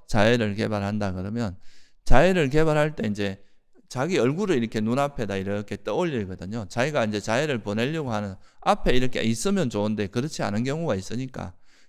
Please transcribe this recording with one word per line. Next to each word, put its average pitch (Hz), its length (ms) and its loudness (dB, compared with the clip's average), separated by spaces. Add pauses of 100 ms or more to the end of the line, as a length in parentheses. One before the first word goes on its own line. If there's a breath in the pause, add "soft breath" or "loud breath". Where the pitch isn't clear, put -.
자애를 110 480 4
개발한다 104 560 -2
그러면 98 460 -6 (480 soft breath)
자애를 160 440 8
개발할 151 460 2
때 113 120 -4
이제 101 360 -4 (460)
자기 151 300 -2
얼굴을 160 360 2
이렇게 117 260 -2
눈앞에다 120 540 -2
이렇게 101 480 -6
떠올리거든요. 107 840 -6
자기가 131 360 0
이제 107 140 -2
자애를 127 440 -2
보내려고 123 500 -2
하는, 104 220 -6 (260 soft breath)
앞에 190 340 2
이렇게 127 280 4
있으면 156 460 0
좋은데 104 380 -2
그렇지 139 360 -6
않은 104 200 -2
경우가 143 320 -2
있으니까 92 580 -8 (360 soft breath)